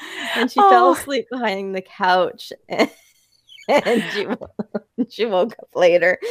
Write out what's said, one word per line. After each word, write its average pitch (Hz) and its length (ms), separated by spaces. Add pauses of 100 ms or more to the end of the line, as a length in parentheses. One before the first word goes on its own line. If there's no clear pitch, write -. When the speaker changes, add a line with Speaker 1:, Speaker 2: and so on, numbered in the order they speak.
(340)
Speaker 1:
and 240 160
she - 100
fell 370 280
Speaker 2:
Oh. 349 60
Speaker 1:
asleep 277 360
behind 196 440
the 190 80
couch. 185 680 (160)
<laughs> - 220 (800)
And 240 320 (120)
she 208 140
wo-, - 220 (260)
<laughs> - 360
she 208 160
woke 202 320
up - 160
later, 175 460 (100)